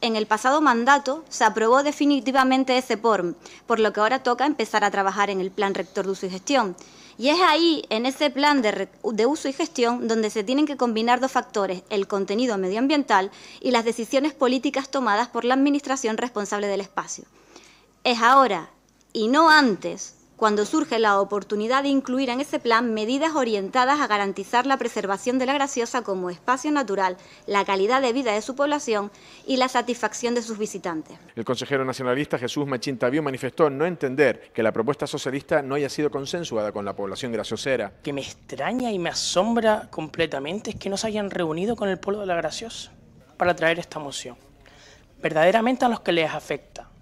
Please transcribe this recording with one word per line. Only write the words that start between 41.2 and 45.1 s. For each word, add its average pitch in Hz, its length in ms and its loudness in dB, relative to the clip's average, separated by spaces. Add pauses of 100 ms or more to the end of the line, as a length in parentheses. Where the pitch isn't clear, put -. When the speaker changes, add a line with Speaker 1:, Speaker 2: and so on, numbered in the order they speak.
Speaker 3:
reunido 180 460 -4
con 208 120 -2
el 185 100 -2
pueblo 202 240 -4
de 202 40 -6
La 180 80 -2
Graciosa 170 560 -8 (460)
para 175 180 2
traer 165 240 0
esta 165 220 -10
moción. 131 360 -12 (840)